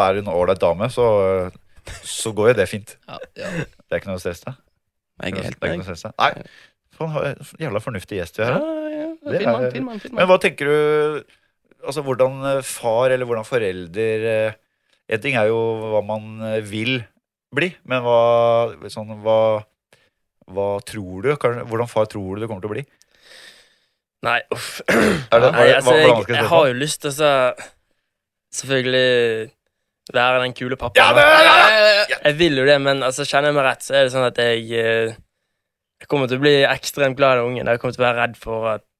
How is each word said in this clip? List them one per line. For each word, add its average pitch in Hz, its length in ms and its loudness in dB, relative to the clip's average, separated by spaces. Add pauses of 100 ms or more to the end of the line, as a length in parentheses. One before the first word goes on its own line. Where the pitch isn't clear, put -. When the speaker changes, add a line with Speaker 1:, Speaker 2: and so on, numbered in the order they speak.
Speaker 1:
er 95 120 4
du 101 100 -4
en 90 100 -8
ålreit 90 240 2
dame, 90 320 0
så, 120 160 0 (960)
så - 320 -8
går 107 160 2
jo 127 80 6
det 95 100 2
fint. - 280 -12 (100)
Speaker 2:
Ja, - 120 -16 (180)
ja. 98 140 -12 (120)
Speaker 1:
Det - 320 -18
er 85 80 -2
ikke 98 80 -10
noe 92 80 -6
stress, 87 240 -8
da. - 140 -14 (680)
Speaker 2:
Nei, - 80 -8
jeg 190 80 -8
er - 140 -8
helt - 80 -20
Speaker 1:
Det 190 80 -4
er - 20 -4
ikke - 0 -
Speaker 2:
med. 170 160 -6
Speaker 1:
noe - 0 -
stress, 90 160 -12
da. - 160 -12
Nei, - 300 -2 (500)
faen, 156 160 -6
ha-, 143 200 -4 (280)
jævla 131 220 -6
fornuftig 104 340 -10
gjest 87 240 -8
vi 113 60 -2
har 139 100 0
her. 302 80 -4
Speaker 2:
Ja, 311 240 -8
ja. 302 160 -8 (240)
Speaker 1:
Det 170 80 -2
Speaker 2:
Fin 214 140 0
mann, 247 120 -2
Speaker 1:
er 254 60 -2
Speaker 2:
fin 240 160 -8
mann, 226 160 -12
fin - 140 -16
Speaker 1:
Men - 100 -2
Speaker 2:
mann. - 80 4
Speaker 1:
hva 180 80 4
tenker 147 240 -4
du, 151 560 0 (640)
altså, 139 160 -6
hvordan, 131 400 0 (140)
eh, 135 100 -4
far 120 480 0
eller 127 160 -2
hvordan 110 160 -4
forelder, 110 880 -4
eh, 110 240 -2 (560)
en 104 80 -2
ting 135 160 -2
er 107 80 2
jo 113 160 0 (320)
hva 104 100 0
man, 107 220 -8 (160)
eh, 110 180 -4
vil 110 440 -6 (480)
bli, 143 140 -2 (160)
men 127 220 -4
hva, 117 720 2 (100)
sånn, 107 220 -12 (160)
hva, 110 400 2 (920)
hva 98 120 -2 (200)
tror 92 380 -12
du, 143 100 0
kanskje, 120 320 -4
hvordan 117 240 -4
far 110 160 0
tror 98 300 -8
du 107 80 -8
du - 20 -8
kommer 101 160 -10
til 107 80 -6
å 104 60 -8
bli? 143 80 -10 (1400)
Speaker 3:
Nei, 117 140 0 (180)
uff. - 140 -10 (160)
<clears throat> 202 500 0
Speaker 1:
Er 117 80 6
det, 127 80 6
Speaker 3:
Nei, 120 160 4
Speaker 1:
hva, 131 80 8
Speaker 3:
altså, 127 160 4
Speaker 1:
hva, 131 80 6
Speaker 3:
jeg, 156 80 8
Speaker 1:
hvordan 117 160 6
skal 113 140 -4
jeg - 20 0
Speaker 3:
jeg 113 80 0
Speaker 1:
spørre? 104 60 -2
Speaker 3:
har 160 180 6
jo 120 80 -2
lyst 147 240 -6
til 147 80 -4
å 135 60 -8
så, 147 160 2 (1200)
selvfølgelig 123 960 0 (640)
være 127 300 2
den 127 140 -6
kule 127 180 -6
pappaen. - 240 0
Speaker 1:
Ja, - 140 6
det, 294 100 8 (220)
ja, 330 100 8 (140)
ja, 214 400 4
ja. - 140 -4
Speaker 3:
Jeg 147 140 2
vil 156 200 2
jo 131 80 2
det, 143 160 6
men 139 240 0
altså, 135 220 -4
kjenner 147 240 2
jeg 147 60 0
meg 135 100 2
rett, - 180 -4
så 135 100 -2
er 135 100 4
det 127 80 -2
sånn 131 120 0
at 120 160 -2
jeg, 117 220 0 (100)
eh, 113 440 -2 (840)
jeg - 100 -20
kommer 135 200 0
til 127 100 -2
å - 20 -6
bli 147 120 4 (120)
ekstremt 131 520 -2
glad 135 180 4
i 120 40 0
den 120 100 -2
ungen. 123 200 -4
Jeg 120 120 0
kommer 123 140 -6
til 123 60 -2
å 120 60 2
være 120 160 -2
redd 117 160 -6
for 113 320 -6
at 107 140 -10 (140)